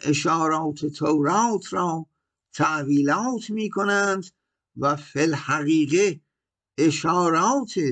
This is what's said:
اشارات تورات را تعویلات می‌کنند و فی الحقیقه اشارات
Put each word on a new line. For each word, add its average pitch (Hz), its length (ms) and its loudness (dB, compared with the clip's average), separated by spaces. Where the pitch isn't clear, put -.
اشارات 156 840 0
تورات 156 840 0
را 170 340 -4
تعویلات 151 960 0
می‌کنند 202 760 0
و 143 200 0
فی 147 240 -6
الحقیقه 156 1000 2
اشارات 170 1000 2